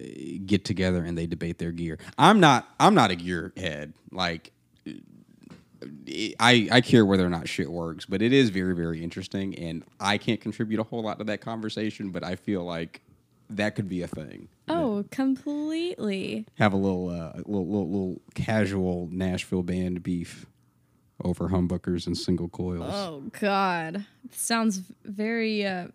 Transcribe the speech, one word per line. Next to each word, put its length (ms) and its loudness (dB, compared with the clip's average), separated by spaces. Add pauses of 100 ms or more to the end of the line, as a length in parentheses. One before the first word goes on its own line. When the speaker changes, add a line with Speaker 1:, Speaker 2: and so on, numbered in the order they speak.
(460)
Speaker 1:
get 180 2
together 400 0
and 140 -4
they 80 -2
debate 320 -6
their 140 -4
gear. 260 -6 (180)
I'm 240 10
not, 260 8 (140)
I'm 140 8
not 160 8
a 60 -2
gear 420 -4
head. 340 -6 (180)
Like, 420 -4 (1900)
I, 320 8
I 100 8
care 240 8
whether 220 6
or 40 2
not 180 -2
shit 220 -4
works, 360 -8
but 160 -2
it 100 4
is 180 6
very, 240 0
very 280 -4
interesting, 560 -6
and 240 -8 (160)
I 180 2
can't 240 -2
contribute 380 -4
a 60 -2
whole 180 -8
lot 160 -6
to 60 -6
that 160 -4
conversation, 720 -6
but 120 -6
I 140 -6
feel 280 -4
like 360 -8 (500)
that 240 -2
could 140 -4
be 140 -4
a 40 -6
thing. 420 -12 (200)
Speaker 2:
Oh, 300 0
Speaker 1:
Yeah. 120 -4
Speaker 2:
completely. 1400 -4 (120)
Speaker 1:
Have 140 4
a 40 0
little, 320 0
uh, 300 -8
little, 280 -4
little, 240 -2
little 320 -4 (120)
casual 760 0
Nashville 540 -2
band 400 -2
beef 420 -6 (800)
over 240 -2
humbuckers 580 0
and 100 -2
single 320 -2
coils. 460 -6
Speaker 2:
Oh, 300 -8 (160)
God. 640 0 (180)
It 120 -18
sounds 420 0 (260)
very, 640 -2
uh, 280 -4